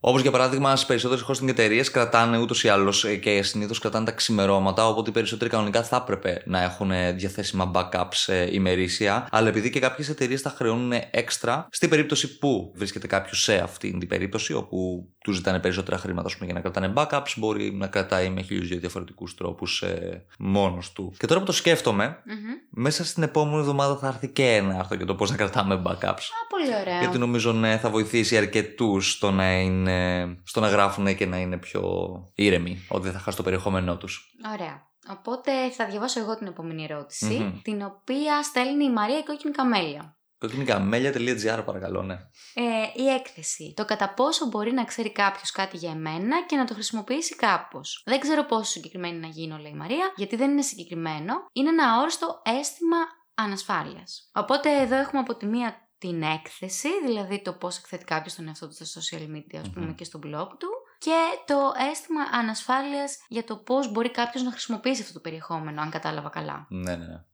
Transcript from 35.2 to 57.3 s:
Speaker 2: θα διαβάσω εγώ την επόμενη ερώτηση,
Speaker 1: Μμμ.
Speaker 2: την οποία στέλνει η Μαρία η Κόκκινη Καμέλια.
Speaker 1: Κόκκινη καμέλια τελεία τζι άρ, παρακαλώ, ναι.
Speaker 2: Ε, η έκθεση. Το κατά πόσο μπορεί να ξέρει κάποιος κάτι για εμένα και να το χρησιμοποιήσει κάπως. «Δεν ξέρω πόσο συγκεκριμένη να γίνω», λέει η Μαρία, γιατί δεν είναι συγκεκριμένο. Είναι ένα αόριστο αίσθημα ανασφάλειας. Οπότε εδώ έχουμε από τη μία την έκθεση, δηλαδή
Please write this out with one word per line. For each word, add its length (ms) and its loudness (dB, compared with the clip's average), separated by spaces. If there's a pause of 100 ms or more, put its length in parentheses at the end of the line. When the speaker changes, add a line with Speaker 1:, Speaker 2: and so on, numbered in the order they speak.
Speaker 2:
θα 160 -4
διαβάσω 340 -4
εγώ 180 -4
την 100 -8
επόμενη 360 -8
ερώτηση, 420 -8 (140)
Speaker 1:
Μμμ. 220 -4
Speaker 2:
την 200 -4
οποία 600 -2
στέλνει 420 2
η 60 4
Μαρία 260 2
η 60 -2
Κόκκινη 300 -6
Καμέλια. 600 0 (240)
Speaker 1:
Κόκκινη 260 -4
καμέλια 480 4
τελεία 240 0
τζι 140 0
άρ, 140 0
παρακαλώ, 380 -4
ναι. 120 -6 (400)
Speaker 2:
Ε, 480 -2
η 60 2
έκθεση. 680 -4
Το 100 -4
κατά 280 0
πόσο 340 2
μπορεί 240 -2
να 120 0
ξέρει 280 -6
κάποιος 400 0
κάτι 260 -4
για 140 -8
εμένα 540 -2
και 100 -2
να 100 4
το 80 -6
χρησιμοποιήσει 600 -4
κάπως. 720 0
«Δεν 140 2
ξέρω 260 2
πόσο 260 0
συγκεκριμένη 460 -8
να 100 -10
γίνω», 300 -10
λέει 140 -14
η 40 -14
Μαρία, 400 -2
γιατί 200 -4
δεν 160 2
είναι 100 4
συγκεκριμένο. 720 -4 (180)
Είναι 180 2
ένα 240 6
αόριστο 520 0
αίσθημα 520 0 (520)
ανασφάλειας. 840 -6
Οπότε 480 2
εδώ 140 2
έχουμε 240 0
από 160 -4
τη 100 -10
μία 420 -4 (100)
την 240 -4
έκθεση, 680 -4 (180)
δηλαδή 360 -2